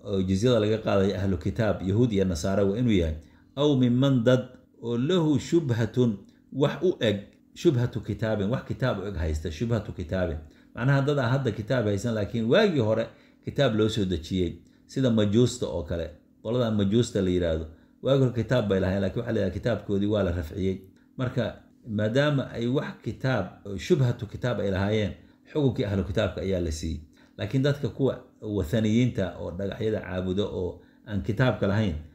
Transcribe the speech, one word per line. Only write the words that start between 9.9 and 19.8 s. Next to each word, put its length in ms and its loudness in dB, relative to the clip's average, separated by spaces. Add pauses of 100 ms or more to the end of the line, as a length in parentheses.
kitaabin. 440 -4 (380)
Macnaha 260 2
dad 180 0
aan 140 0
hadda 180 0
kitaab 360 -2
haysan, 280 0
laakiin 300 -2
waagii 400 4
hore 220 0 (380)
kitaab 320 0
loo 120 4
soo 160 -2
dejiyey, 480 -2 (340)
sida 240 0
majuusta 560 2
oo 160 -4
kale. 280 -6 (320)
Qoladan 340 -2
majuusta 460 2
la 80 2
yiraahdo, 360 0 (360)
waagii 220 2
hore 120 0
kitaab 320 0
bay 120 2
lahaayeen, 220 0
laakiin 180 -4
waxaa 120 -6
la 80 0
yiraahdaa 180 -2
kitaabkoodii 480 -2